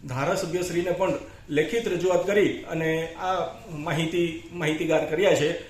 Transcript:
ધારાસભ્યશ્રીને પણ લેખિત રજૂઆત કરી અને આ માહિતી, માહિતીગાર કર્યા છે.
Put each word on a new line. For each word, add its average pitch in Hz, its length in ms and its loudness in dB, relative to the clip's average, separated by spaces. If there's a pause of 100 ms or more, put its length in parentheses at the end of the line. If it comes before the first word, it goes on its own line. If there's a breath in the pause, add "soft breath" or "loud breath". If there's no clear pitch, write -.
ધારાસભ્યશ્રીને 170 840 -2
પણ 180 220 2 (360 loud breath)
લેખિત 160 380 2
રજૂઆત 180 400 2
કરી 196 360 4
અને 165 500 -2
આ 185 440 -2 (140)
માહિતી, 165 800 -2
માહિતીગાર 156 520 0
કર્યા 160 300 4
છે. 151 240 0 (100)